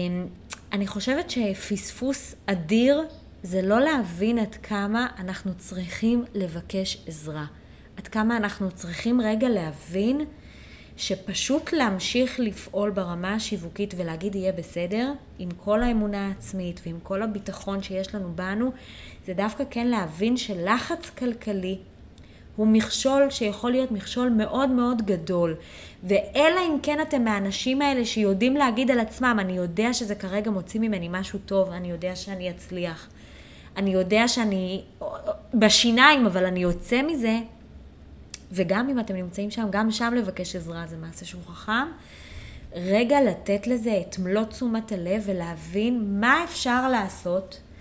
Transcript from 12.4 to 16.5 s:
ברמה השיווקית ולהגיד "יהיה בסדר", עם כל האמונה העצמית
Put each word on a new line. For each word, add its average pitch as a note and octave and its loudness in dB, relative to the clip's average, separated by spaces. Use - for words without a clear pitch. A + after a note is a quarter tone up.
ברמה F#3 -2
השיווקית G3+ -4
ולהגיד F3 -4
"יהיה F#3+ 0
בסדר", F3+ -2
עם F3+ -8
כל G#3 0
האמונה G#3 0
העצמית F#3 -6